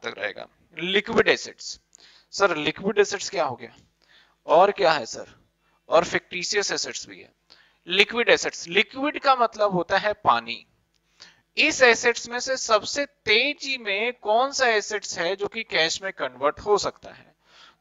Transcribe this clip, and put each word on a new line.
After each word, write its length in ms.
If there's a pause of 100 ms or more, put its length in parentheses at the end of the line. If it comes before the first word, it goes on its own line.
तक 140
रहेगा। 280 (320)
Liquid 500
assets, 520 (540)
Sir 240
liquid 420
assets 300
क्या 160
हो 100
गया 200 (720)
और 240
क्या 200
है 140
sir? 280 (560)
और 160
fictitious 680
assets 380
भी 100
है। 120 (560)
Liquid 420
assets, 380
Liquid 520
का 160
मतलब 380
होता 240
है 160 (100)
पानी। 420 (920)
इस 260
assets 460
में 100
से 180
सबसे 480
तेजी 720
में 440
कौन 300
सा 160
assets 520
है 160
जो 120
कि 160
cash 400
में 100
convert 460
हो 180
सकता 360
है? 180 (500)